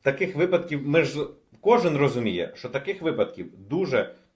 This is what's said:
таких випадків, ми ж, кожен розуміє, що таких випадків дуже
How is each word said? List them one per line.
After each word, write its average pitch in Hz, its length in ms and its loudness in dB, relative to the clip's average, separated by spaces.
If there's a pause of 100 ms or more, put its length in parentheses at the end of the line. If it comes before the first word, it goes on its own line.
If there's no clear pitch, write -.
таких 160 340 -2
випадків, 151 520 0
ми 160 160 4
ж, 139 220 -4 (340)
кожен 180 360 4
розуміє, 117 580 0
що - 140 -12
таких 185 340 -6
випадків 160 440 -2 (220)
дуже 139 460 0 (220)